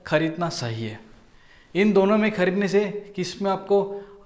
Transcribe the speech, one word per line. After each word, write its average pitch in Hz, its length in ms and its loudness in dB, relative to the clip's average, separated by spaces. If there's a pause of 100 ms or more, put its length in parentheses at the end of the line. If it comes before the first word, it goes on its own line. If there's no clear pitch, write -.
ख़रीदना 160 420 0
सही 113 360 -6
है? 110 140 -10 (760)
इन 208 180 4
दोनों 196 240 6
में 214 140 2
ख़रीदने 185 360 0
से 202 480 -2
किस 175 260 -6
में 196 100 0
आपको, 196 320 2 (420)